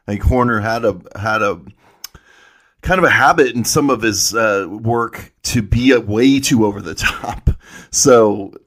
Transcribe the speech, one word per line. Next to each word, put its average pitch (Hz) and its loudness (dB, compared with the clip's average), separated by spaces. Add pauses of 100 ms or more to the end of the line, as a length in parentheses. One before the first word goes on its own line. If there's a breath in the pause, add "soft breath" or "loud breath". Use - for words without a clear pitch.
Like, 104 -6
Horner 123 2
had 113 -4
a, 95 0 (180)
had 110 -2
a 95 -2 (1200 loud breath)
kind 185 0
of 175 2
a 135 6
habit 135 4
in 117 -2
some 143 0
of 120 0
his, 104 -2
uh, 104 0
work 113 -6 (100)
to 120 -4
be 120 2
a 120 4
way 117 0
too 127 0
over 101 -4
the 85 -10
top. - -4
<laughs> - -14 (300 loud breath)
So, 107 4 (140)